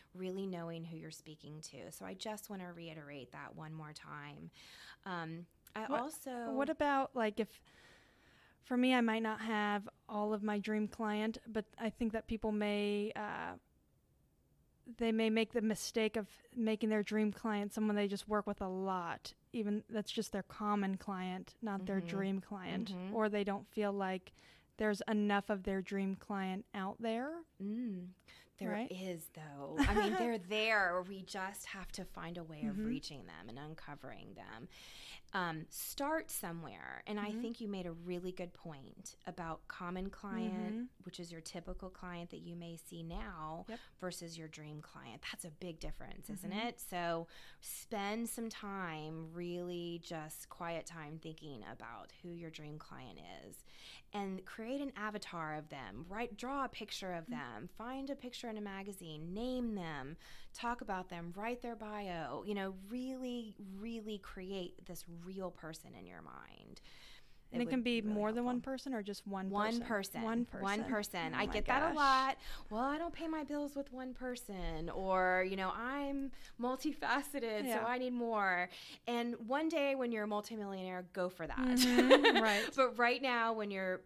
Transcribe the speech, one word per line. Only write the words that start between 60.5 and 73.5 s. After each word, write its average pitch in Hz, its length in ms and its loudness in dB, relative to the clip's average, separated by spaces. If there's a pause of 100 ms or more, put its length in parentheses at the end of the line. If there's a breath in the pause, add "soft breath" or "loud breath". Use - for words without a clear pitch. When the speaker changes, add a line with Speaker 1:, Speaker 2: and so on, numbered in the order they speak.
Speaker 1:
Talk 240 260 -2
about 190 300 -4
them. 170 260 -6
Write 233 240 -2
their 233 160 -4
bio. 190 680 -4
You 208 80 0
know, 190 200 -2 (140)
really, 247 640 -4 (240)
really 220 380 -6
create 185 720 -6
this 170 180 -10 (220)
real 190 240 -4
person - 480 -10
in 90 80 -14
your 87 160 -12
mind. 62 580 -14 (680 loud breath)
Speaker 2:
And 240 120 2
Speaker 1:
It - 40 4
Speaker 2:
it 247 40 -2
can 254 80 2
Speaker 1:
would 226 60 2
Speaker 2:
be 233 180 4
Speaker 1:
be 214 40 0
really 214 80 2
Speaker 2:
more 208 180 4
than 240 120 2
one 247 120 2
Speaker 1:
helpful. 254 160 -2
Speaker 2:
person 262 220 -4
or 214 80 0
just 196 240 -6
one 190 220 -2
Speaker 1:
One 214 320 4
Speaker 2:
person? 240 60 -4
Speaker 1:
person. 208 360 0
Speaker 2:
One 233 240 2 (140)
Speaker 1:
One 202 240 2
Speaker 2:
person. - 0 -
Speaker 1:
person. 202 500 0
Speaker 2:
Oh 165 40 2
Speaker 1:
I 208 80 4
Speaker 2:
my 262 60 -2
Speaker 1:
get 208 120 2
that 262 180 6
a 330 120 4
Speaker 2:
gosh. - 20 2
Speaker 1:
lot. 269 400 6 (320 loud breath)
"Well, 220 140 0
I 285 160 2
don't 339 160 -2
pay 330 120 -4
my 320 160 0
bills 285 320 -2